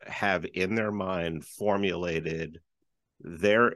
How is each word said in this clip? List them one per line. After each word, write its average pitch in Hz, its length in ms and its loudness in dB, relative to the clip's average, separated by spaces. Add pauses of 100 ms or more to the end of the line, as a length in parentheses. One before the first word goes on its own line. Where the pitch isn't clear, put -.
have 95 480 0
in 95 220 0
their 107 160 0
mind 90 520 -2
formulated 85 1160 -2 (600)
their, 104 560 4